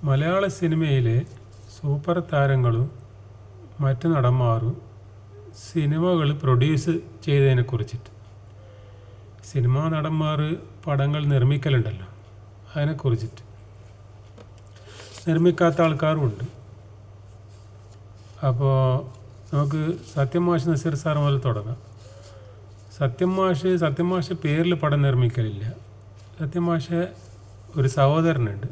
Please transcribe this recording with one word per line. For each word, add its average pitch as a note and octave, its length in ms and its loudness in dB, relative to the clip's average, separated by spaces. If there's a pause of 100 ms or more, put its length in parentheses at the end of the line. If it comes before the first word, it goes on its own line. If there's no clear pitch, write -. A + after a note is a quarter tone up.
മലയാള D#3 440 2
സിനിമയിലെ D#3 680 0 (540)
സൂപ്പർ D3 560 -2
താരങ്ങളും C3 600 2 (920)
മറ്റു C3+ 280 0
നടന്മാരും B2 680 2 (840)
സിനിമകൾ D#3+ 720 0
പ്രൊഡ്യൂസ് C#3+ 600 2 (280)
ചെയ്തതിനെ C3+ 420 4
കുറിച്ചിട്ട്. A#2 480 -6 (1300)
സിനിമാ C3 460 0
നടന്മാർ D#3 500 0 (420)
പടങ്ങൾ D3 440 0
നിർമ്മിക്കലുണ്ടല്ലോ, C3+ 840 2 (600)
അതിനെ D3 260 -2
കുറിച്ചിട്ട്. A2+ 460 -2 (1800)
നിർമ്മിക്കാത്ത E3+ 600 2
ആൾക്കാരും D#3 440 2
ഉണ്ട്. A2 200 -4 (2000)
അപ്പോ C3+ 240 2 (760)
നമുക്ക് D3 340 0 (320)
സത്യം D3+ 320 0
മാഷ് E3+ 240 2
നസീർ D#3 260 0
സാർ D3+ 220 -2
മുതൽ C#3+ 240 2
തുടങ്ങാം. A2 380 -4 (1120)
സത്യം D3+ 420 -2
മാഷ്, F#3 440 2
സത്യം E3 320 0
മാഷ് F3+ 240 -2
പേരിൽ E3 420 0
പടം D3 260 0
നിർമ്മിക്കലില്ല. A#2+ 640 0 (720)
സത്യം D#3+ 300 -4
മാഷ് E3+ 340 -2 (760)
ഒരു C3+ 120 2
സഹോദരനുണ്ട് C3+ 840 2